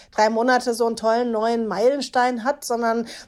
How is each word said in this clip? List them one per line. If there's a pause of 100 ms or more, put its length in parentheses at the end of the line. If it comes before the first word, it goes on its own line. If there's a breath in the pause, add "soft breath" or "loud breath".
(120)
drei
Monate
so
einen
tollen
neuen
Meilenstein
hat,
sondern (200 loud breath)